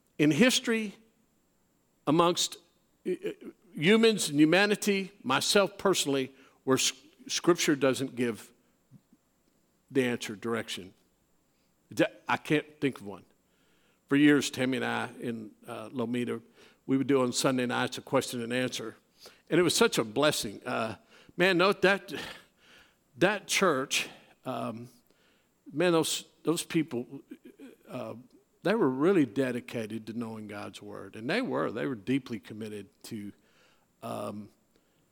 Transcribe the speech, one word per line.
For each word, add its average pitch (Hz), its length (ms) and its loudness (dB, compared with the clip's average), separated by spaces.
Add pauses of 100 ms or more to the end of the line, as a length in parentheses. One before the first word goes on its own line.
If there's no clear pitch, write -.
(180)
in 151 120 6
history, 220 680 2 (1120)
amongst, 170 480 2 (500)
uh, 190 60 -2 (600)
humans 214 560 4
and 147 100 4
humanity, 196 720 2 (100)
myself 147 560 2
personally, 139 540 0 (320)
where 131 140 4
s-, - 140 0 (360)
Scripture 170 480 2
doesn't 131 400 0
give 117 340 -4 (1400)
the 131 140 2
answer, 120 300 -4
direction. 104 580 -6 (1000)
D-, 139 120 2 (220)
I 120 120 0
can't 151 280 -2 (140)
think 131 180 -2
of 101 80 -16
one. 92 160 -14 (840)
For 143 80 4
years, 147 340 6
Tammy 131 280 -2
and 117 80 -2
I 117 240 -4 (100)
in, 117 300 -8 (180)
uh, 113 220 -12
Lomita, 120 500 -4 (460)
we 135 100 2
would 135 100 0
do 135 160 4
on 123 100 0
Sunday 127 340 0
nights 123 320 -2
a - 20 -12
question 127 420 -2
and 117 100 -8
answer. 123 440 -4 (540)
And 165 100 4
it - 20 6
was 160 120 2
such - 240 2
a 117 60 2
blessing. 113 600 0
Uh, 117 300 -4 (420)
man, 180 220 4
no, 190 140 4
that, - 400 0 (1080)
that 190 280 0
church, 147 600 0 (380)
um, 123 420 -8 (840)
man, 175 200 0
those, - 320 0 (180)
those 165 200 -2
people, 139 440 -2 (840)
uh, 120 240 -10 (480)
they 175 120 0
were 185 160 2
really 151 340 2
dedicated 117 800 -4
to 113 120 -10
knowing 110 300 -8
God's 101 340 -12
word. 101 340 -16
And 110 120 -10
they 202 120 -2
were. 143 300 -4
They 127 160 -6
were 139 80 -6
deeply 120 440 -4
committed 107 480 -12 (180)
to, 101 280 -12 (720)
um, 107 460 -10 (640)